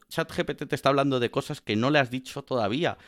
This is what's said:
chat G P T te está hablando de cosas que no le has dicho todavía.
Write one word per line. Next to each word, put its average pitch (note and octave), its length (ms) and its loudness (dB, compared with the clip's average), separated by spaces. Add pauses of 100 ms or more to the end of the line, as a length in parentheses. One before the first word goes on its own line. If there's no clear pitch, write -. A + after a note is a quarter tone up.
chat - 220 -4
G F3 140 -2
P D3 100 -6
T D3 120 -10
te - 80 -4
está C3+ 160 2
hablando C#3 280 2
de A#2+ 120 2
cosas C#3 300 -4
que G#2+ 160 -2
no B2 140 2
le D3+ 80 4
has B2+ 120 2
dicho C3 320 -8
todavía. B2 640 0